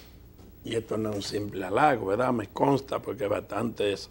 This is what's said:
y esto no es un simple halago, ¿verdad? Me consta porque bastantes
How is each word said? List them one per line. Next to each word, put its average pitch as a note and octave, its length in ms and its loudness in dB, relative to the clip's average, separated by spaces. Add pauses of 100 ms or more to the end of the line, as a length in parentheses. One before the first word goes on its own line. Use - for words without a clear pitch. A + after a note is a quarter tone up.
(640)
y A2+ 100 -4
esto A2 220 -2
no A2 140 0
es G#2 40 -2
un G2+ 60 -4
simple G2+ 420 -4
halago, A2+ 440 4
¿verdad? B2 260 2
Me G#2+ 140 -2
consta C3+ 520 2
porque G2+ 280 -4
bastantes G2+ 840 -2